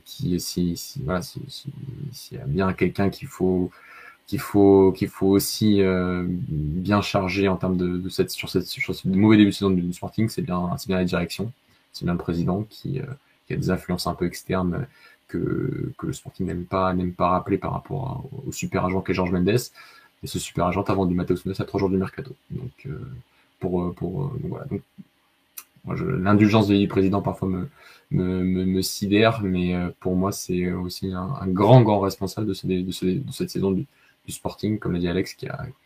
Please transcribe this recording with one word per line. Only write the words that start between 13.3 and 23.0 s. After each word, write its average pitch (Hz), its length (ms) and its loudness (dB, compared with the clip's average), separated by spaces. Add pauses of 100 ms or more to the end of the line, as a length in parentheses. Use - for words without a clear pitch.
qui - 60 -6
a - 20 -4
des 87 140 -4
influences 90 360 -2
un 85 100 -4
peu 90 100 -4
externes 90 600 -2 (440)
que, - 680 -4
que - 100 -8
le - 60 -4
Sporting - 320 -8
n'aime 87 200 -6
pas, 92 280 0
n'aime 90 200 -2
pas 90 160 0
rappeler 90 280 0
par 90 140 -4
rapport 92 340 -6
à, - 420 -10
au 85 40 -8
super 90 340 -4
agent 92 160 0
qu'est 92 120 -2
Georges 90 180 0
Mendes. 92 280 2 (640)
Et 143 40 -10
ce - 120 -6
super - 260 -2
agent 90 160 0
a 98 120 0
vendu 92 200 2
Mateus 87 320 -2
Nunes 95 140 -6
à 107 40 -2
trois - 160 -4
jours 98 100 2
du 95 80 2
mercato. - 380 -6 (140)
Donc, 123 220 -10 (160)
euh, 127 120 -10 (600)